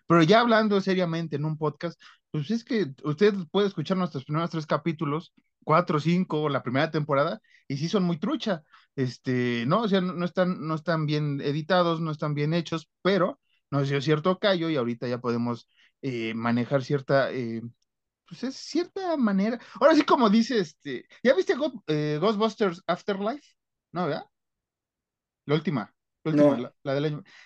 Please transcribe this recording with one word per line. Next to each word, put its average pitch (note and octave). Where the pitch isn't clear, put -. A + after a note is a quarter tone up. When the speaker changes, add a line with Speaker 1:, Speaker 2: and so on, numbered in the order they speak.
Speaker 1:
Pero E3
ya G3+
hablando A3
seriamente E3+
en C#3+
un D#3
podcast, D#3
pues D3+
es A3+
que F#3
usted G3+
puede G3+
escuchar F#3
nuestros F3
primeros D#3+
tres D#3
capítulos, D3+
cuatro, D#3+
cinco, D#3+
o D3+
la C3+
primera C#3
temporada, D3+
y C#3
sí E3
son F#3+
muy E3+
trucha, G3+
este, B2
¿no? F#3
O A3+
sea, F#3+
no, F3+
no F3
están, F3+
no D#3+
están D#3
bien D3
editados, E3
no E3
están D3+
bien D3
hechos, E3
pero F#3+
nos C#3
dio C#3
cierto D#3
callo F3
y D#3
ahorita A#2+
ya B2
podemos, A#2+
eh, A2+
manejar A#2+
cierta, C3+
eh, A#2
pues F3
es C4+
cierta F4+
manera. A3
Ahora D4+
sí, D4
como C4+
dice, A3+
este, C#3+
¿ya C4
viste F#4
Go-, C4+
eh, D3+
Ghostbusters G#3
Afterlife? G3+
No, F3
¿verdad? D3
La C#3+
última, D3
la D#3+
última, D3
Speaker 2:
No. A#2+
Speaker 1:
la, C3
la C3+
del C#3+
año. D3+